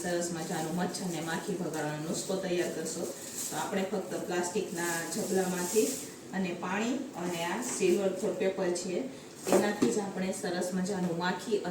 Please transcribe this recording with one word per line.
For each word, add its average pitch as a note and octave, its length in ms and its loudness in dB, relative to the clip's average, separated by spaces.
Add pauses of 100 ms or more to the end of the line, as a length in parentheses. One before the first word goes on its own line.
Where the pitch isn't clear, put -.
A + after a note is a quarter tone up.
સરસ F3 340 0
મજાનું E3 440 -2
મચ્છર F#3+ 340 -2
ને D#3 160 -2
માખી F3 320 -2
ભગાડવાનો D3+ 480 -2
નુસ્ખો F#3+ 340 -2
તૈયાર F3 320 0
કરશો. D#3+ 280 -4 (440)
તો - 140 -6
આપણે F#3+ 300 0
ફક્ત E3+ 360 -2
પ્લાસ્ટિકના F3 680 0 (180)
ઝબલામાંથી F#3 720 2 (480)
અને F#3 160 0 (140)
પાણી G#3+ 340 0 (240)
અને F3 160 -2 (120)
આ A3 100 0 (100)
સિલ્વર G3 480 4
ફોઇલ F#3 240 0
પેપર F#3+ 260 2 (120)
છે F#3 120 -4 (600)
એનાથી G#3 400 4
જ - 80 4
આપણે F#3+ 260 0 (120)
સરસ F#3 360 0
મજાનું F#3 460 0
માખી G3 480 2